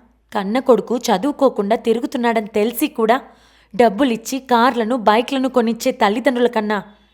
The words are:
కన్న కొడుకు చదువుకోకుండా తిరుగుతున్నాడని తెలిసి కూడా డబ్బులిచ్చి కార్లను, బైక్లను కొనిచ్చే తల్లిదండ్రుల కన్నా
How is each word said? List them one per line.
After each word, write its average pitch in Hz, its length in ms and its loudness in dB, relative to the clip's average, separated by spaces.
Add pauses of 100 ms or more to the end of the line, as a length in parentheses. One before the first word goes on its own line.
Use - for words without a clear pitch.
(340)
కన్న 208 240 -2
కొడుకు 247 400 2
చదువుకోకుండా 240 800 0
తిరుగుతున్నాడని 233 680 -2
తెలిసి 226 400 -2
కూడా 233 340 0 (560)
డబ్బులిచ్చి 233 640 0
కార్లను, 240 580 0
బైక్లను 240 520 0
కొనిచ్చే 233 440 -2
తల్లిదండ్రుల 240 540 0
కన్నా 214 360 -2 (320)